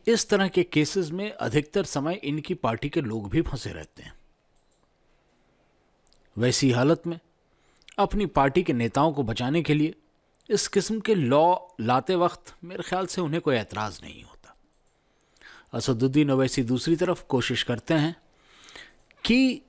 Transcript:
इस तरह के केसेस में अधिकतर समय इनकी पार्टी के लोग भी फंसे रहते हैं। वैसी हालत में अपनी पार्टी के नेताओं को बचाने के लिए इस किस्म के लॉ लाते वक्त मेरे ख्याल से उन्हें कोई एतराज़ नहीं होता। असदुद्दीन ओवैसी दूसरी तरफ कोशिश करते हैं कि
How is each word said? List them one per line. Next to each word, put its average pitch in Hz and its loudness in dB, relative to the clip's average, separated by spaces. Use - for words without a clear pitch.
इस 226 2
तरह 196 2
के 180 0
केसेस 160 0
में 202 -8
अधिकतर 143 -2
समय 151 -4
इनकी 151 -4
पार्टी 117 -2
के 160 -2
लोग 107 -6
भी 160 2
फंसे 113 -8
रहते 78 -16
हैं। - -20
वैसी 127 2
हालत 135 2
में 170 -6
अपनी 202 0
पार्टी 139 2
के 170 -2
नेताओं 131 2
को 143 -2
बचाने 127 -2
के 147 0
लिए 151 0
इस 202 0
किस्म 214 -2
के 220 0
लॉ 160 4
लाते 127 2
वक्त - -2
मेरे 180 -12
ख्याल 185 -4
से - -6
उन्हें 165 -2
कोई 135 2
एतराज़ 107 -6
नहीं - -18
होता। - -20
असदुद्दीन 131 2
ओवैसी 131 2
दूसरी 127 0
तरफ 180 -2
कोशिश 123 0
करते 120 -2
हैं 160 0
कि 254 4